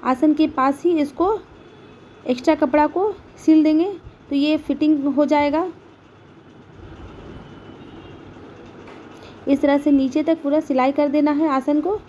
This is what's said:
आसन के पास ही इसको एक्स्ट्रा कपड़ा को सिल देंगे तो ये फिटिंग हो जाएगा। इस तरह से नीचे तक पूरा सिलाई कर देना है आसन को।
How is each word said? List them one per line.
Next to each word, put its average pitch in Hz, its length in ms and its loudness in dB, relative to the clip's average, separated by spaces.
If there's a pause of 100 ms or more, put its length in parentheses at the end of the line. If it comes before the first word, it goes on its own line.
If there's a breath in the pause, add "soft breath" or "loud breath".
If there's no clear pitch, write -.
आसन 269 300 2
के 311 140 2
पास 277 360 0
ही 349 160 2
इसको 285 320 0 (920)
एक्स्ट्रा 254 300 0
कपड़ा 302 320 2
को 359 220 -2 (280)
सिल 311 260 4
देंगे 311 240 2 (400)
तो 285 80 -4
ये 302 220 2
फिटिंग 302 480 0
हो 285 200 2
जाएगा। 294 400 0 (3750 loud breath)
इस 277 160 2
तरह 285 160 2
से 285 140 0
नीचे 269 300 0
तक 320 200 0
पूरा 285 200 0
सिलाई 262 300 0
कर 294 160 0
देना 294 240 2
है 302 180 0
आसन 285 300 0
को। 370 180 -4 (100)